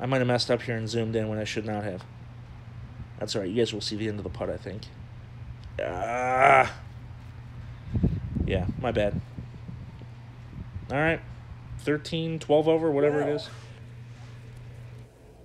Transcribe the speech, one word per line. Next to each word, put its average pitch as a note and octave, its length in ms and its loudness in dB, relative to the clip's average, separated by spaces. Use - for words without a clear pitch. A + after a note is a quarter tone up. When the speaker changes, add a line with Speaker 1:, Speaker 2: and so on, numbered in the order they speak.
Speaker 1:
I A#2+ 60 -2
might C3+ 120 4
have B2 80 4
messed B2 240 4
up A#2 120 4
here A#2+ 140 -2
and A2+ 120 -2
zoomed A2+ 280 2
in A2 120 2
when G#2+ 100 0
I G#2+ 60 0
should G#2 200 -4
not G#2+ 200 -2
have. F#2 200 -6
That's G#2+ 160 -4
all G#2+ 80 0
right. F#2 80 -2
You G#2 60 -2
guys A#2 160 6
will G#2 80 -2
see G#2+ 160 -2
the G#2+ 120 0
end G#2 100 -2
of G2+ 60 -4
the - 60 -4
putt, F#2 200 -2
I D#2+ 60 -2
think. G2 260 -8
Ah. B2+ 920 6
Yeah, F#2 200 2
my A#2 120 2
bad. G#2 280 2
All C3+ 60 2
right. D#3+ 220 4
Thirteen, D#3+ 600 0
twelve D3+ 300 6
over, D#3+ 220 6
whatever D3 320 6
it C#3+ 60 2
Speaker 2:
Wow. D3 80 2
Speaker 1:
is. D3 120 -6